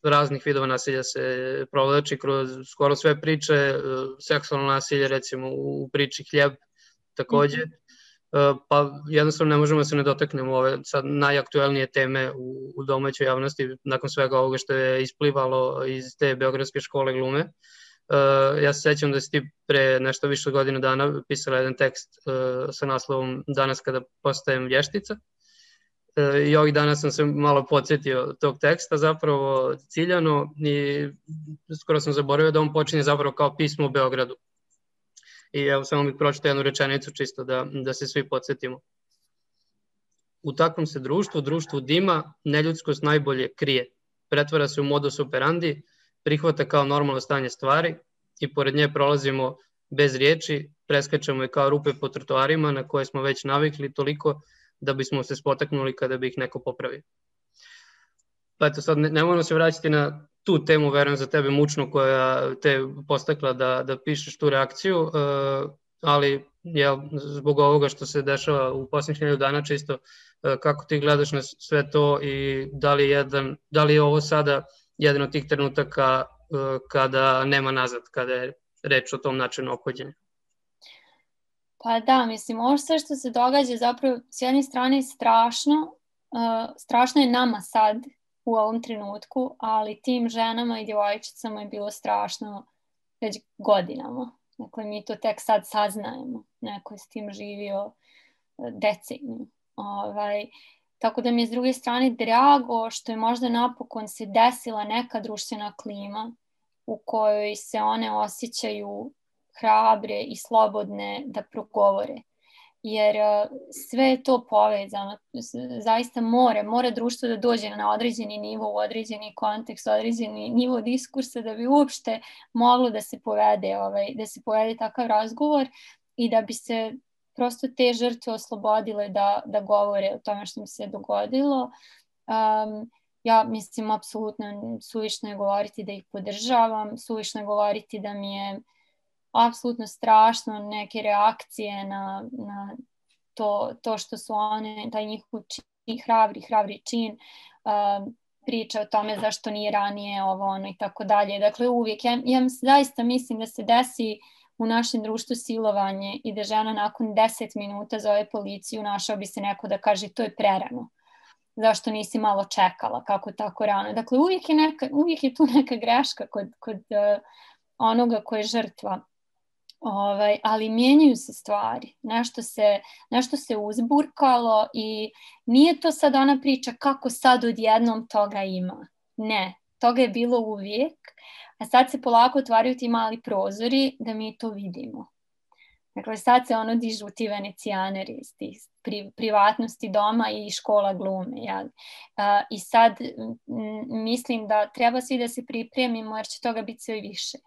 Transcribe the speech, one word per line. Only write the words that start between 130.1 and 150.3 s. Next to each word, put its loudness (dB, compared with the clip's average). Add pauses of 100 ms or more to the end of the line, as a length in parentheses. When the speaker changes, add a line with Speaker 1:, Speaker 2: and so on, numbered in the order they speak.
Speaker 2:
o -10
tome -6
što -14
im -14
se -14
dogodilo. -2 (560)
Am, 0 (320)
ja 6
mislim, -6
apsolutno -6
suvišno -8
je -10
govoriti -2
da -10
ih -14
podržavam, 0
suvišno -8
je -10
govoriti -2
da -8
mi -10
je -8 (720)
apsolutno 2
strašno 4
neke -8
reakcije 0
na, -8
na -12 (580)
to, -2 (100)
to -4
što -12
su -12
one, -4
taj -4
njihov -12 (120)
čin, -12
hrabri, 2
hrabri -2
čin, -4 (440)
am, -2 (300)
priča -4
o -4
tome -2
zašto -4
nije -4
ranije -2
ovo, -2